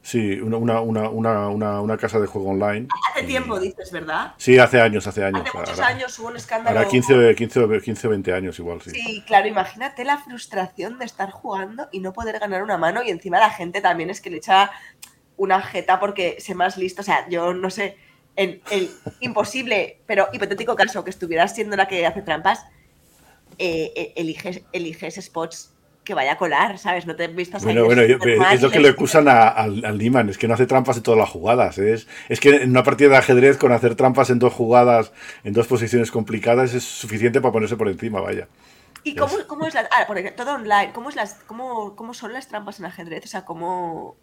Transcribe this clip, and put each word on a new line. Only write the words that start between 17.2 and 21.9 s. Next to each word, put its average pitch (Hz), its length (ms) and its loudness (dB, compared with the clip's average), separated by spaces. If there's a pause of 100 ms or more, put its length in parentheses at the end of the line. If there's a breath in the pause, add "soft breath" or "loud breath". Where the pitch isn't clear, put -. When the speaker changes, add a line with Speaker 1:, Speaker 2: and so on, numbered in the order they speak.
Speaker 2:
yo 175 240 -2
no 185 160 -6
sé, 196 280 -8 (400 soft breath)
el, 185 340 -4
el 190 200 -2 (140)
Speaker 1:
<laughs> - 160 -14
Speaker 2:
imposible, 233 840 -4
pero 196 260 0
hipotético 202 440 -4
caso 185 280 -2
que 185 60 -10
estuvieras 175 440 -2
siendo 208 220 -6
la 196 120 0
que 175 180 -2